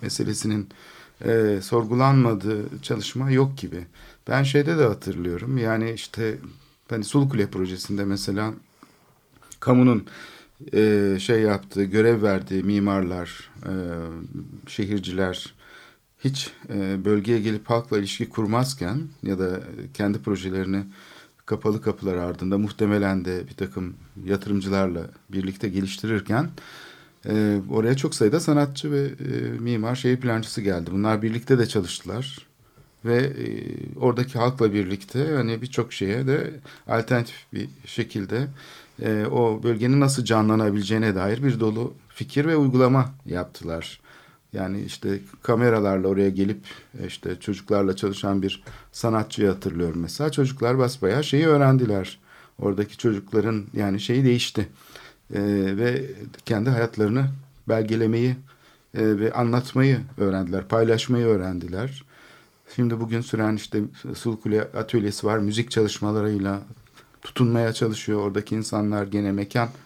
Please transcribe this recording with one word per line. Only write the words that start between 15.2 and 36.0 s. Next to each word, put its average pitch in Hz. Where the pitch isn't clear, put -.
hiç, 135
e, 98
bölgeye 104
gelip 104
halkla 117
ilişki 101
kurmazken 113
ya 95
da 92
kendi 101
projelerini 95
kapalı 107
kapılar 95
ardında 90
muhtemelen 101
de 90
bir -
takım 92
yatırımcılarla 98
birlikte 95
geliştirirken, 104
e, 107
oraya 110
çok -
sayıda 113
sanatçı 147
ve, 139
e, 127
mimar, 117
şehir 127
plancısı 117
geldi. 87
Bunlar 104
birlikte 117
de 117
çalıştılar 104
ve, 117
e, 139
oradaki 123
halkla 120
birlikte 104
hani 113
birçok 123
şeye 113